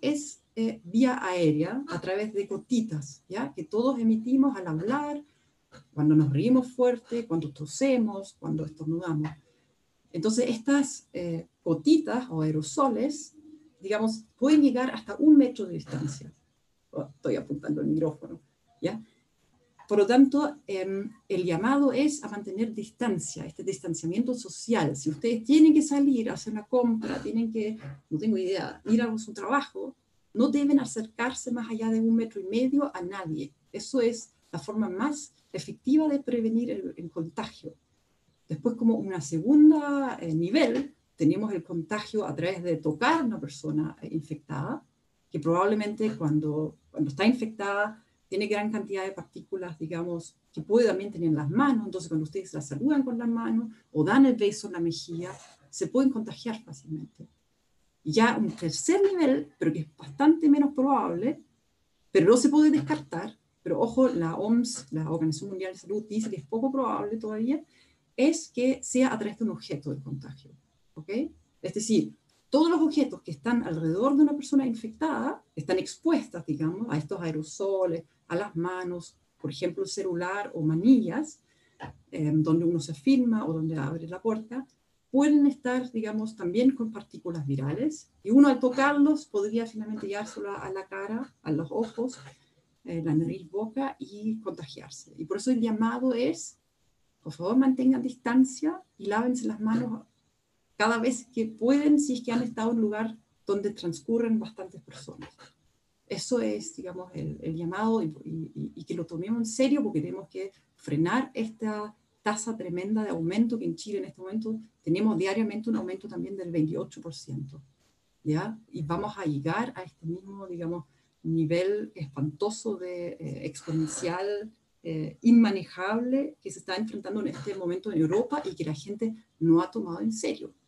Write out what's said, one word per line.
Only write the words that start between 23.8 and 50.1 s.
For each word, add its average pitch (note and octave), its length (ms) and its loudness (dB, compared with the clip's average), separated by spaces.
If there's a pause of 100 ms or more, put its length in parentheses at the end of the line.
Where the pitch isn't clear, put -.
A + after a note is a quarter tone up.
social. - 640 -2
Si - 140 -2
ustedes A#3 340 -2
tienen D#4 300 10
que D4+ 80 6
salir C#4 480 2
a - 40 -6
hacer G#3+ 200 -8
una G#3+ 100 -6
compra, A#3+ 580 0
tienen A3 300 -2
que, A3 240 -4 (320)
no D#3 100 -2
tengo G#3 200 2
idea, F#3 480 -4
ir A3+ 160 4
a A3 160 -2
su - 160 -10
trabajo, B3+ 600 -4 (380)
no A3+ 160 4
deben C#4+ 320 4
acercarse A#3 720 -6
más A#3 160 -4
allá A3 220 -2
de A3+ 100 2
un A3+ 140 4
metro A3+ 260 0
y F#3 40 -10
medio C4 520 2
a F3+ 60 -8
nadie. E3+ 500 -6 (200)
Eso B3 280 -2
es A3+ 320 0 (180)
la E3+ 80 -8
forma G#3+ 300 -2
más A#3+ 460 -4 (180)
efectiva D4+ 560 0
de C#4 120 0
prevenir A3+ 500 0
el, F#3 260 -6
el D#3+ 140 -12
contagio. - 640 -8 (760)
Después, A3 280 -2
como A3+ 200 4
una F#3+ 240 -4
segunda, C#4+ 960 6
eh, E3 160 -4
nivel, A#3+ 600 2 (200)
tenemos G3 380 2
el E3+ 100 -2
contagio F#3+ 640 -4
a D3 80 -6
través F3 280 -2
de E3+ 160 0
tocar B3 420 2
a C#4 40 0
una A3 140 -2
persona, D3+ 600 -4
eh, D3 100 -12
infectada, D#3 720 -6 (480)
que D#3 100 -4
probablemente G#3 760 0
cuando, D3+ 600 -2 (120)
cuando D3+ 200 -2
está F#3+ 160 0
infectada G#3+ 760 0 (240)
tiene G3+ 180 -2
gran G#3 260 -2
cantidad G3 320 -4
de F#3+ 80 -6
partículas, F3+ 640 -12
digamos, E3+ 580 -8 (160)